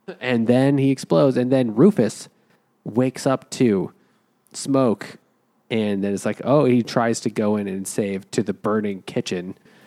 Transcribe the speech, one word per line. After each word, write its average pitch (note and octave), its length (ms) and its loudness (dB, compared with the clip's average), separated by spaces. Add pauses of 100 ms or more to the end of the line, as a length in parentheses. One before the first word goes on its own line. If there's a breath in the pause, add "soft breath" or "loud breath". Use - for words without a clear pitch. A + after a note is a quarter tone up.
(220)
and A#2+ 240 0
then C3+ 320 4
he C3+ 140 2
explodes. C#3 460 2
And B2 140 0
then B2+ 240 2
Rufus A2 540 2 (560)
wakes B2+ 420 -2
up C3 240 -2
to G2+ 400 2 (640)
smoke. C3 640 -2 (520)
And G#2 340 -2
then G2+ 100 -2
it's F#2+ 120 -4
like, G#2+ 180 -4
oh, C#3 220 2
he B2+ 160 4
tries A2+ 400 -2
to A2+ 80 -2
go G#2 280 0
in G2+ 100 -4
and F#2+ 200 -6
save G2 440 -6
to A#2 100 -2
the G2 120 -4
burning G#2 500 -4
kitchen. F#2 520 -6 (320 soft breath)